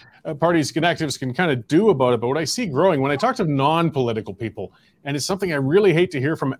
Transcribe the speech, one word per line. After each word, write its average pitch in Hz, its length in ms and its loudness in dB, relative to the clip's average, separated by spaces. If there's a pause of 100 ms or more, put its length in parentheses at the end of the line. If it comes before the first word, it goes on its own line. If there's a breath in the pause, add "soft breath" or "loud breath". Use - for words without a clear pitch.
(240 soft breath)
uh, 156 100 -8
parties 165 400 0
and 165 100 0
activists 160 340 -2
can 127 140 -6
kind 180 180 0
of 123 180 -4
do 202 220 4
about 131 240 2
it, 107 60 -2
but 120 60 -2
what 135 100 -2
I 160 80 -2
see 240 220 -4
growing, 156 340 2
when 135 120 0
I 143 40 0
talk 240 200 -2
to 214 80 -2
non-political 135 880 0
people, 104 380 -10 (320 soft breath)
and 139 120 -6
it's 139 80 -6
something 185 280 -4
I 147 40 -2
really 170 360 4
hate 175 180 2
to 143 100 -4
hear 147 160 -2
from, 135 240 -4